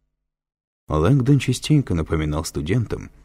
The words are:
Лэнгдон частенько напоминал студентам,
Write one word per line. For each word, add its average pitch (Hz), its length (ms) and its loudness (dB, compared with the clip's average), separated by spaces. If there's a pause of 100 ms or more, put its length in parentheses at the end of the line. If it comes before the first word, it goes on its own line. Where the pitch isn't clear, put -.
(880)
Лэнгдон 120 500 4
частенько 131 560 0
напоминал 78 500 -2
студентам, 90 680 -4 (120)